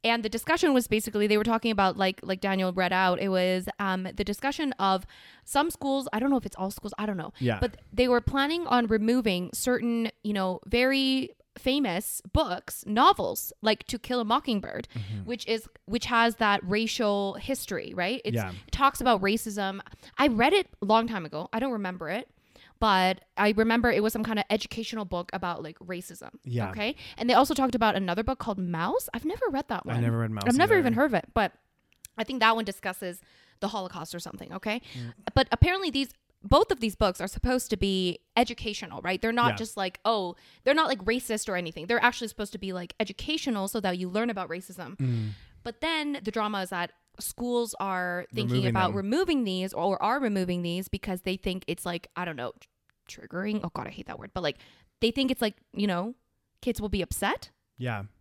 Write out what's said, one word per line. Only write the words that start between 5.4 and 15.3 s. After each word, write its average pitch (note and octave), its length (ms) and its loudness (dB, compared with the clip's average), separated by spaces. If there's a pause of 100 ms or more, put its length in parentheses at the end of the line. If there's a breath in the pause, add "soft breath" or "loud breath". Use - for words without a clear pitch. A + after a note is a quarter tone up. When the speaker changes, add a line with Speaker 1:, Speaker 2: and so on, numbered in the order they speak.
Speaker 1:
some D#4 260 2
schools, C4+ 420 -2
I G#3+ 60 -2
don't C4+ 120 2
know C4+ 60 6
if A3 100 -2
it's - 100 -12
all F#3+ 160 -4
schools, G3+ 260 -12
I G#3 80 -4
don't G3+ 100 -4
know. - 220 -8
Speaker 2:
Yeah. A#2 220 0
Speaker 1:
But - 160 -2 (160)
they B3 160 4
were A#3+ 120 6
planning D4+ 460 0
on A#3+ 220 4
removing G#3+ 640 2
certain, A#3 580 0 (140)
you G#3+ 80 -2
know, F#3+ 340 -2
very C4 640 2 (280)
famous B3+ 640 0 (120)
books, - 540 -2
novels, A3+ 680 4 (100)
like G#3+ 260 2
To A#3+ 100 -6
Kill B3 220 -2
a A3+ 40 0
Mockingbird, A#3 720 0
Speaker 2:
Mm-hmm. A2+ 280 -6
Speaker 1:
which A3 220 -6